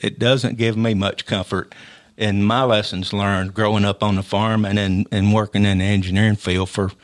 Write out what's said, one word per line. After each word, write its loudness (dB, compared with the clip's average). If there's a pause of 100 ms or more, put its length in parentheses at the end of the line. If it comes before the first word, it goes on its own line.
it -4
doesn't 0
give 0
me 0
much -2
comfort. -6 (440)
And 0
my 2
lessons -2
learned -2
growing 2
up -2
on 2
the -2
farm 0
and 0
in, 0
and 2
working 2
in 4
the 0
engineering 2
field -2
for -4 (120)